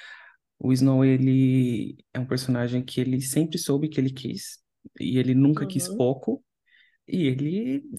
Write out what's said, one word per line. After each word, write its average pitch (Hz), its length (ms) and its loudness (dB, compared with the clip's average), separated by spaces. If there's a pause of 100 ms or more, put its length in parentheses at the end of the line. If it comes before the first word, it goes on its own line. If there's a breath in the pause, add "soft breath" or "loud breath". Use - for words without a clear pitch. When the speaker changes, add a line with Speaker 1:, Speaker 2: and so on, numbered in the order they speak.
(580 loud breath)
Speaker 1:
O 127 140 0
Snow, 131 320 4
ele 131 920 2 (180)
é 127 60 -6
um 123 60 -6
personagem 127 580 -2
que 127 160 -6
ele 127 220 0
sempre 156 360 -2
soube 143 300 -2
que 147 120 -4
ele 131 120 2
quis, - 480 -10 (400)
e - 180 -2
ele 127 160 2
nunca 143 320 4
quis - 220 -4
Speaker 2:
Uhum. 185 60 -8
Speaker 1:
pouco, 139 500 -2 (640 soft breath)
e 160 180 0
ele 185 560 -2 (160)